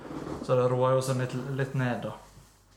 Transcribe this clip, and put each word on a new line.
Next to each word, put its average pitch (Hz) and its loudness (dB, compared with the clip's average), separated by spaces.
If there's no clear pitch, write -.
Så 131 2
det 127 4
roer 127 4
jo 131 4
seg 127 0
litt, 127 -2
litt 135 -2
ned 123 0
da. 107 -6